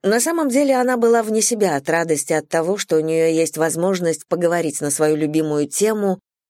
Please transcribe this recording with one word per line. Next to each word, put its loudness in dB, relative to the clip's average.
На 2
самом 0
деле 2
она 0
была 4
вне -2
себя 0
от -4
радости 0
от -2
того, 0
что -2
у 4
неё 0
есть 0
возможность -2
поговорить 0
на -4
свою 0
любимую -2
тему -2